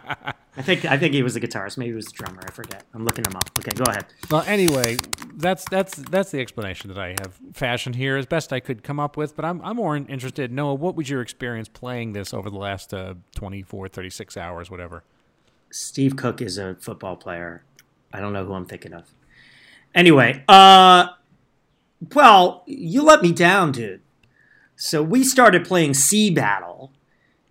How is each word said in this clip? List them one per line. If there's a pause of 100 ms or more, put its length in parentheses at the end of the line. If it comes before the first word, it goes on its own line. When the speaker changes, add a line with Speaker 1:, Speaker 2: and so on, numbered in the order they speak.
(580)
Speaker 1:
I
think,
I
think
he
was
the
guitarist.
Maybe
he
was
the
drummer.
I
forget. (100)
I'm
looking
him
up. (100)
Okay,
go
ahead. (240)
Speaker 2:
Well,
anyway, (380)
that's,
that's,
that's
the
explanation
that
I (120)
have (140)
fashioned
here
as
best
I
could
come
up
with.
But
I'm,
I'm
more
interested,
Noah,
what
was
your
experience
playing
this
over
the
last,
uh, (220)
twenty-four,
thirty-six
hours,
whatever? (680)
Speaker 1:
Steve
Cook
is
a
football
player. (500)
I
don't
know
who
I'm
thinking
of. (920)
Anyway,
uh, (1040)
well,
you
let
me
down,
dude. (720)
So
we
started
playing
Sea
Battle, (600)